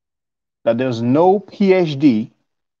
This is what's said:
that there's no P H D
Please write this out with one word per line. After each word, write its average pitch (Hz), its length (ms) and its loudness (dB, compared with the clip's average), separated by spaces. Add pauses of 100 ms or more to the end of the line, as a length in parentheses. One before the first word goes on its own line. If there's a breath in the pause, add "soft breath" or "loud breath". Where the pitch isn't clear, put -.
(640)
that 117 120 -2
there's 123 240 -4
no 165 380 2
P 196 320 -2
H 170 260 0
D 127 340 0 (500)